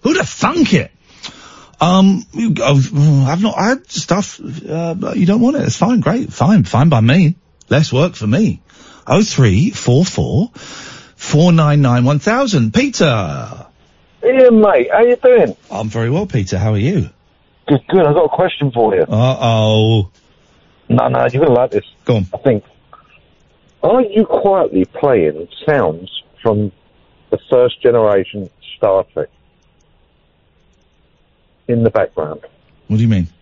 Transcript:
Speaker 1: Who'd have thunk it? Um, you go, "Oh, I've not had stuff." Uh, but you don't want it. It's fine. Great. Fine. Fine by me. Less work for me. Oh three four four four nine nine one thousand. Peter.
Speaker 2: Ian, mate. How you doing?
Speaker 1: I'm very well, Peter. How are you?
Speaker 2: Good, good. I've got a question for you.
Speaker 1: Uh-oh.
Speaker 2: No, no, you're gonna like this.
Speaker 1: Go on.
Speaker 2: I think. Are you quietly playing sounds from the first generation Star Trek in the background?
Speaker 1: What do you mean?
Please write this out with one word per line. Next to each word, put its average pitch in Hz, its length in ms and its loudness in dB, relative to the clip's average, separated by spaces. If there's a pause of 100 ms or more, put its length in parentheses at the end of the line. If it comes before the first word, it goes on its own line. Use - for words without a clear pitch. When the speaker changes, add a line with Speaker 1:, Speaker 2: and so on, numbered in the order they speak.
Speaker 1:
Who'd 320 160 0
have - 120 -4
thunk 269 440 -2
it? 143 180 -2 (880)
Um, 190 440 2 (100)
you 226 180 -4
go, 135 240 0
"Oh, 139 520 2
I've 170 160 -2
not 220 140 -2
had 240 340 -4
stuff." - 500 -6
Uh, 165 540 -8
but - 220 -8
you 185 100 2
don't 214 140 2
want 277 160 0
it. 247 60 -4
It's 117 120 -4
fine. 226 240 0
Great. 226 340 -2
Fine. 170 300 2
Fine 127 260 0
by 120 120 2
me. 156 340 2 (340)
Less 147 240 0
work 127 220 0
for 110 120 -10
me. 139 340 0 (440)
Oh 170 160 0
three 127 480 2
four 127 340 0
four 139 500 -2
four - 960 -4
nine 147 300 2
nine 123 220 2
one 143 160 0
thousand. 208 540 0
Peter. 117 920 -2 (580)
Speaker 2:
Ian, 247 360 6
mate. 165 300 2
How 220 120 2
you 247 140 2
doing? 226 380 2 (140)
Speaker 1:
I'm 110 180 -8
very 113 220 -4
well, 180 160 -2
Peter. 101 320 -4
How 107 160 0
are 104 60 0
you? 131 300 -2 (580)
Speaker 2:
Good, 143 200 0
good. 175 200 2
I've 147 80 2
got 165 100 2
a 143 100 -2
question 156 360 -2
for 110 240 0
you. 90 80 2
Speaker 1:
Uh-oh. 110 1080 0 (800)
Speaker 2:
No, 123 200 0
no, 127 220 0
you're 135 140 0
gonna 135 80 2
like 123 180 2
this. 104 140 -4 (200)
Speaker 1:
Go 123 120 0
on. 95 160 -2
Speaker 2:
I - 40 -10
think. 113 260 -2 (1200)
Are 226 180 2
you 214 240 0
quietly 175 600 0
playing 85 640 -2 (180)
sounds 92 440 -2 (320)
from 104 300 -2 (580)
the - 80 -2 (120)
first 123 320 2
generation 104 680 0 (260)
Star 95 380 0
Trek - 160 -8 (2500)
in 117 160 0
the 110 80 0
background? 80 500 -6 (460)
Speaker 1:
What 107 100 -2
do 110 60 0
you 117 40 2
mean? 95 200 0 (140)